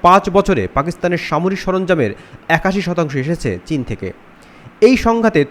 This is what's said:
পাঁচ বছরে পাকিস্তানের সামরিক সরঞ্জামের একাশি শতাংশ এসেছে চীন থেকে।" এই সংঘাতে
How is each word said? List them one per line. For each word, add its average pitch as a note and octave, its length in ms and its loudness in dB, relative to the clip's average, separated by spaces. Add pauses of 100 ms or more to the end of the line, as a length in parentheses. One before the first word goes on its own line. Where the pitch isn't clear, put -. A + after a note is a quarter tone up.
পাঁচ F#3+ 280 4
বছরে F3 440 0
পাকিস্তানের E3+ 440 -2
সামরিক F3+ 400 -4
সরঞ্জামের F3+ 520 0 (380)
একাশি F#3+ 340 0
শতাংশ E3 340 -4
এসেছে C3 500 -4
চীন C#3 180 -4
থেকে।" G2+ 280 -8 (680)
এই B3 160 6
সংঘাতে A3+ 540 2